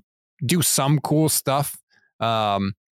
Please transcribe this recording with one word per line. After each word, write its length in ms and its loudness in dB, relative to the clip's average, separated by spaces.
do 160 0
some 380 2
cool 300 0
stuff. 480 -2
Um, 540 0